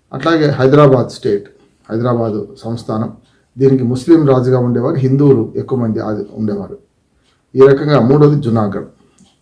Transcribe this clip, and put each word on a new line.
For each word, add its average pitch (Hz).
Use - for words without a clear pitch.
అట్లాగే 156
హైదరాబాద్ 131
స్టేట్, 101
హైదరాబాదు 113
సంస్థానం, 113
దీనికి 131
ముస్లిం 143
రాజుగా 127
ఉండేవారు, 123
హిందువులు 131
ఎక్కువ 123
మంది 113
ఆది-, 104
ఉండేవారు. 101
ఈ 131
రకంగా 139
మూడోది 147
జునాగఢ్, 107